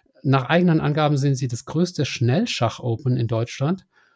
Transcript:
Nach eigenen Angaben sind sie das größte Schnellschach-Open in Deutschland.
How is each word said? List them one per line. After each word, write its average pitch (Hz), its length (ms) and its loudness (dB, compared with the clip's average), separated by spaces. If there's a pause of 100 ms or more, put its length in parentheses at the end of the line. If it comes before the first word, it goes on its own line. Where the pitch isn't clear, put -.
(220)
Nach 135 220 2
eigenen 165 360 4
Angaben 147 360 2
sind 139 180 2
sie 127 140 -2
das 117 160 -6
größte 165 400 -2
Schnellschach-Open 120 1120 -2
in 123 100 0
Deutschland. 120 600 -4 (300)